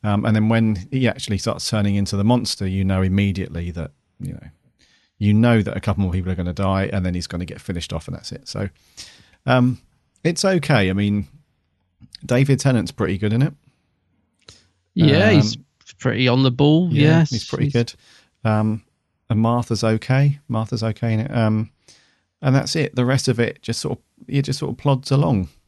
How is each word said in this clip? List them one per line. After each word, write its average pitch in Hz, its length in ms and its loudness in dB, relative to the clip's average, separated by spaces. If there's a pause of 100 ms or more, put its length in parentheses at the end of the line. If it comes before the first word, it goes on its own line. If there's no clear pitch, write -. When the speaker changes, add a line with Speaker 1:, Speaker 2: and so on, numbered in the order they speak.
Speaker 1:
Um, 104 200 0
and 110 120 2
then 107 140 2
when 110 420 0
he 131 160 0
actually 104 320 -4
starts - 280 -6
turning 101 280 0
into 101 200 -2
the 98 80 -2
monster, 107 440 0
you 95 180 -2
know 95 160 0
immediately 95 720 -2
that, 82 200 -10 (280)
you 87 140 -10
know, - 140 -18 (720)
you 104 160 2
know 113 280 4
that 98 160 -4
a - 20 -6
couple 98 240 -2
more 90 80 0
people 90 200 -4
are 90 40 -2
gonna 87 180 -4
die 95 380 -2
and 95 140 -2
then 90 80 -2
he's 87 140 -6
gonna 87 180 -8
get - 160 -16
finished 85 320 -8
off 82 140 -8
and 90 100 -10
that's - 160 -14
it. - 140 -16
So, 101 220 -8 (760)
um, 127 340 2 (440)
it's 170 200 -2
okay. 143 460 2
I 95 40 0
mean, 104 340 0 (1000)
David 135 340 2
Tennant's 127 320 0
pretty 98 260 -2
good 104 140 -2
in 117 100 2
it. 151 120 0 (1400)
Speaker 2:
Yeah, 170 360 4
Speaker 1:
Um, 196 60 4
Speaker 2:
he's 113 220 2 (400)
pretty 127 300 0
on 127 160 4
the 131 80 4
ball. 151 400 4
Speaker 1:
yeah, 151 280 6
Speaker 2:
Yes, 160 120 2
Speaker 1:
he's 113 160 -6
pretty - 180 -2
Speaker 2:
he's 139 80 -4
Speaker 1:
good. 120 200 0 (500)
Um, 107 400 0 (460)
and 110 100 2
Martha's 113 440 0
okay. 131 640 2
Martha's 113 360 -4
okay 113 300 -2
in 110 80 0
it. - 140 -6
Um, 110 360 0 (680)
and 131 140 2
that's 123 200 -2
it. 156 200 -4
The 127 100 0
rest 131 220 0
of 117 120 0
it - 220 -2
just - 180 -8
sort - 180 -6
of, - 60 -20 (240)
it 139 160 -2
just 143 160 -4
sort - 120 -6
of 127 60 -10
plods 139 340 0
along. 135 360 2 (200)